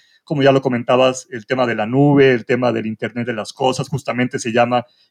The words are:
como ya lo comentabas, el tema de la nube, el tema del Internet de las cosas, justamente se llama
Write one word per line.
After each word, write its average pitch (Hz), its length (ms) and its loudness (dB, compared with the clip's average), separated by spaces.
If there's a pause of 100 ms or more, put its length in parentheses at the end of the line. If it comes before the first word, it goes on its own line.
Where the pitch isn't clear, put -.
(240)
como 147 200 -2
ya 139 80 6
lo 135 100 2
comentabas, 127 680 0
el 117 160 -12
tema 127 180 -2
de 117 80 -2
la 107 140 -4
nube, 139 460 4
el 113 120 -2
tema 123 260 0
del 113 140 -4
Internet 110 400 -6
de 120 80 -6
las 104 180 -8
cosas, 131 380 -2
justamente 127 480 -4
se 120 160 -6
llama 120 320 0 (260)